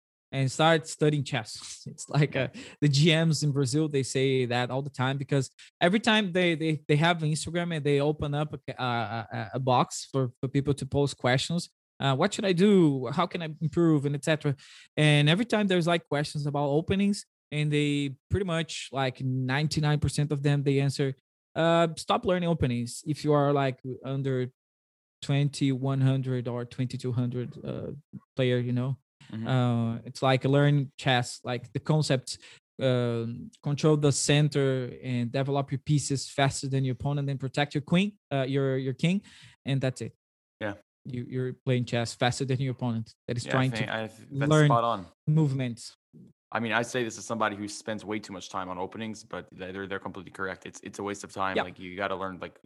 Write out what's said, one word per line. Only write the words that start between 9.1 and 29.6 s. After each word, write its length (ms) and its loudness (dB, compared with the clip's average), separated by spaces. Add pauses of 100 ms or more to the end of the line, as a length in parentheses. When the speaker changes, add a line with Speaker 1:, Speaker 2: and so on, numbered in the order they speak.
Speaker 1:
a 40 -4
box 520 0
for, 300 -2
for 80 -4
people 260 0
to 120 -6
post 300 0
questions. 540 -2 (300)
Uh, 160 2
"What 180 0
should 100 -4
I 80 2
do? 600 4
How 140 0
can 160 -8
I 60 -6 (140)
improve?" 420 4
And 120 0
et 80 -8
cetera. 320 0 (400)
And 340 6
every 140 2
time 240 2
there's, 180 4
like, 220 0
questions 360 -4
about 240 0
openings 560 2 (280)
and 200 0
they 440 0 (140)
pretty 140 0
much, 480 -4
like, 300 -2
ninety-nine 760 0
percent 320 0
of 100 -2
them, 220 2
they 160 2
answer, 340 0 (400)
uh, 420 4
"Stop 300 -2
learning 220 2
openings 580 -2
if 180 -4
you 80 4
are, 200 4
like, 260 0 (260)
under 460 -2 (720)
twenty-one 760 0
hundred 480 2
or 160 -4
twenty-two 480 -6
hundred, 520 -4
uh, 280 -6 (420)
player," 240 2
you 140 -2
know? 260 -2 (340)
Speaker 2:
Mm-hmm. 140 -6
Speaker 1:
Uh, 580 2